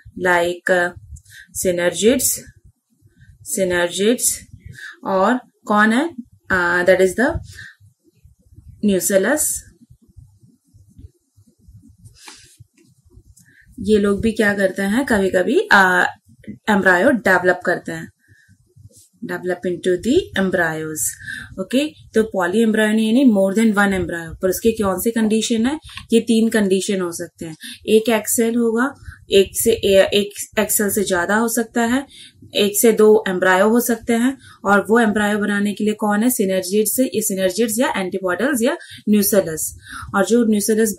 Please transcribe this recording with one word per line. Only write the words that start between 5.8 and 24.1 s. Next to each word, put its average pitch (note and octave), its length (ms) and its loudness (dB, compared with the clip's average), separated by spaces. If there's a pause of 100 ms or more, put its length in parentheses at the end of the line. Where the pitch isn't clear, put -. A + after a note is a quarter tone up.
है? D#4+ 220 -2 (360)
अ, F3+ 320 0
that F#3 180 4
is F#3+ 240 2
the E4 120 -2 (1500)
nucellus। G3+ 600 2 (4000)
ये G#3 180 2
लोग G3+ 240 0
भी A3 100 0
क्या G#3 220 0
करते G3 280 -2
हैं? G#3 240 -2
कभी-कभी, G3 540 0 (120)
अ, F#3 340 4 (640)
embryo F#3+ 420 4
develop F3+ 540 2
करते E3+ 260 -4
हैं, E3 200 -12 (1120)
develop F3 460 -6
into F3+ 360 -2
the B3+ 380 0
embryos। D#3+ 540 -2 (600)
ओके, B3+ 280 -2
तो - 340 -4
polyembryony G#3+ 800 0
यानी A3+ 260 2
more G3 320 4
than A3+ 160 4
one G3+ 160 2
embryo, E3+ 520 -6